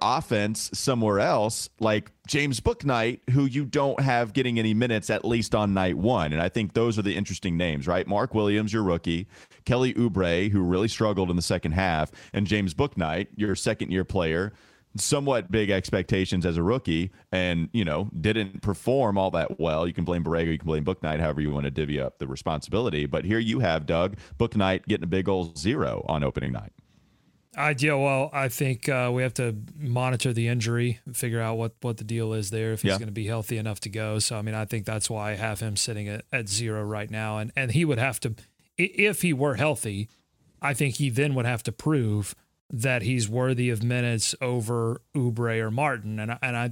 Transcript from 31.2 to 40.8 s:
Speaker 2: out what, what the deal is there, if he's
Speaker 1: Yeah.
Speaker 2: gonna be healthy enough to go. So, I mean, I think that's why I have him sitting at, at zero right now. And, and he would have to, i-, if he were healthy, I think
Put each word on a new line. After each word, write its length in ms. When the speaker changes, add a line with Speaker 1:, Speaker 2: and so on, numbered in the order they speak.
Speaker 2:
out 180
what, 220
what 160
the 80
deal 300
is 160
there, 240
if 80
he's 100
Speaker 1:
Yeah. 80
Speaker 2:
gonna 120
be 160
healthy 300
enough 240
to 80
go. 300
So, 180
I 40
mean, 140
I 100
think 200
that's 240
why 220
I 40
have 260
him 160
sitting 320
at, 240
at 160
zero 340
right 260
now. 280
And, 180
and 160
he 140
would 120
have 240
to, 140
i-, 180
if 260
he 100
were 240
healthy, 540
I 120
think 220